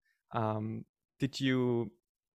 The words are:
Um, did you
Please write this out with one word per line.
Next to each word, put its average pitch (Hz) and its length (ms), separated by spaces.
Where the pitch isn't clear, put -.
Um, 110 520
did 131 220
you 123 500